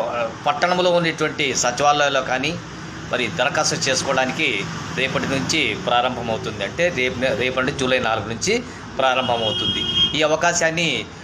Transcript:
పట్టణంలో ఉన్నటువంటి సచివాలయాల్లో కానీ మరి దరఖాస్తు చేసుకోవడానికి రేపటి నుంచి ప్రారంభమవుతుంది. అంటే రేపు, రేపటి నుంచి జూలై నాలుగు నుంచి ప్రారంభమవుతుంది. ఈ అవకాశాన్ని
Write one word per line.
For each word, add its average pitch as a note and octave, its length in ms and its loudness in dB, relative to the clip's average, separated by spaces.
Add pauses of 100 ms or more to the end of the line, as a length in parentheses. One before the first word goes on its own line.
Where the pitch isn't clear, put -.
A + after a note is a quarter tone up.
(460)
పట్టణంలో F3+ 440 2
ఉన్నటువంటి D#3 640 0
సచివాలయాల్లో C#3 680 4
కానీ C3 360 -2 (540)
మరి B2 140 0
దరఖాస్తు C#3 480 0
చేసుకోవడానికి C3 920 0 (320)
రేపటి C3 300 0
నుంచి C3 500 0 (100)
ప్రారంభమవుతుంది. A#2 800 0
అంటే A2 240 0
రేపు, B2+ 320 0
రేపటి B2+ 460 0
నుంచి C#3+ 120 -2
జూలై B2+ 200 2
నాలుగు A2 300 0
నుంచి D#3+ 360 -2 (340)
ప్రారంభమవుతుంది. B2 840 0 (360)
ఈ D#3 40 4
అవకాశాన్ని D#3+ 840 2 (200)